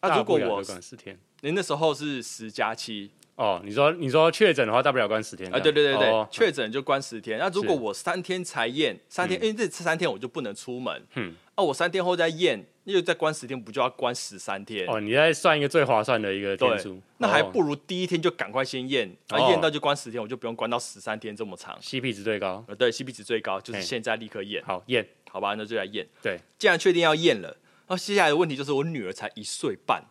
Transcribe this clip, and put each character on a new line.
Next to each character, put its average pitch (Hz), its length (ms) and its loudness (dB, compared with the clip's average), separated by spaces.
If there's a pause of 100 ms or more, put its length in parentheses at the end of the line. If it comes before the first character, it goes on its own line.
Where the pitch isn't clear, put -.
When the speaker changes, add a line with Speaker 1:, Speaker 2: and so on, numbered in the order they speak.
Speaker 1:
那 180 160 2
如 220 60 2
果 214 120 2
我 147 40 4
Speaker 2:
大 98 80 0
不 101 80 0
了 98 80 -4
就 95 40 -8
关 90 140 -10
十 - 140 -20
天。 95 200 -16 (280)
Speaker 1:
你 143 100 -4
那 190 80 0
时 170 120 -2
候 156 180 2
是 139 300 -4
十 110 300 -12
加 113 240 -2
七。 104 340 -10 (240)
Speaker 2:
哦， 101 320 0
你 104 80 -10
说， 139 200 6
你 165 140 -4
说 156 240 6
确 185 220 6
诊 127 140 2
的 107 40 0
话， 120 80 6
大 139 120 4
不 131 80 2
了 107 80 2
关 110 160 0
十 - 120 -12
天 92 140 -10
这 - 80 0
样。 - 20 4
Speaker 1:
啊， - 40 -2
对， 156 80 6
对， 147 140 4
对， 135 120 2
对， 120 140 6
Speaker 2:
哦。 110 180 2
Speaker 1:
确 214 220 2
诊 120 200 -4
就 131 120 -4
关 135 180 0
十 113 180 -10
天。 110 200 -6
那 185 100 0
如 190 140 -2
果 196 120 2
我 110 160 -4
三 175 300 -4
天 180 220 -4
才 117 240 -2
验， 131 260 0
Speaker 2:
是。 - 160 -14
Speaker 1:
三 180 180 -2
天， 185 120 -2
Speaker 2:
嗯。 - 20 -4
Speaker 1:
因 220 80 0
为 214 180 -2
这 - 0 -
三 165 300 -2
天 165 140 0
我 98 80 -8
就 123 80 -10
不 147 140 -8
能 104 120 -6
出 123 260 -10
门。 82 220 -6 (140)
Speaker 2:
嗯。 95 180 -6 (220)
Speaker 1:
啊， 202 80 2
我 147 100 2
三 170 180 0
天 180 140 0
后 180 100 2
再 170 140 2
验， 156 340 0 (200)
因 196 120 -4
为 175 60 6
再 170 120 0
关 156 180 0
十 151 140 -10
天 131 140 -8
不 110 120 -16
就 135 80 -4
要 127 120 2
关 123 220 -2
十 101 260 -12
三 98 260 -6
天？ 101 220 -4
Speaker 2:
哦， 110 120 0
你 104 140 -2
在 156 180 6
算 156 260 2
一 147 40 0
个 143 80 0
最 156 140 4
划 117 200 4
算 120 160 2
的 98 140 -2
一 98 80 -4
个 98 160 -4
天 117 220 2
数。 95 140 -8
Speaker 1:
对， 92 80 -16 (180)
那 233 80 0
还 160 160 4
不 98 180 0
如 147 120 2
Speaker 2:
哦。 143 120 -6
Speaker 1:
第 185 160 -4
一 180 60 -2
天 175 120 0
就 165 120 2
赶 101 200 -6
快 131 140 0
先 131 240 -8
验， 123 180 0 (220)
Speaker 2:
哦。 - 80 0
Speaker 1:
啊， 127 120 6
验 - 120 4
到 160 80 4
就 147 100 -4
关 143 160 0
十 123 140 -12
天， 117 120 -6
我 107 60 -8
就 127 80 -8
不 120 120 -8
用 113 80 -6
关 113 120 -2
到 120 120 0
十 - 200 -12
三 110 200 -6
天 107 160 -10
这 110 100 -8
么 95 100 -12
长。 - 260 -14
Speaker 2:
C 131 200 -6
P 127 100 -2
值 101 120 -8
最 107 160 -2
高。 98 280 -4
Speaker 1:
呃， 104 80 -14
对 120 160 4
，C 131 120 -8
P 131 80 -10
值 110 120 -16
最 113 160 -2
高， 95 220 -4
就 - 120 -14
是 101 60 -4
Speaker 2:
嘿。 92 60 -6
Speaker 1:
现 117 160 -6
在 113 140 -2
立 113 120 -12
刻 101 140 -10
验。 101 240 -8
Speaker 2:
好， 92 220 -6
验。 120 200 0 (220)
Speaker 1:
好 95 100 -10
吧， 101 160 -2
那 110 80 -8
就 110 120 -8
来 98 100 -2
验。 98 220 -8 (140)
Speaker 2:
对。 95 180 -4 (180)
Speaker 1:
既 208 100 2
然 175 100 6
确 185 140 6
定 170 100 4
要 156 120 6
验 156 260 6
了， 82 160 -12 (320)
那 185 80 -2
接 202 200 -4
下 190 80 6
来 156 60 6
的 147 60 4
问 165 140 2
题 135 60 -4
就 139 80 -6
是 143 80 -4
我 139 120 2
女 151 220 -4
儿 90 80 -8
才 - 220 -8
一 107 80 -12
岁 107 420 -4
半。 90 260 0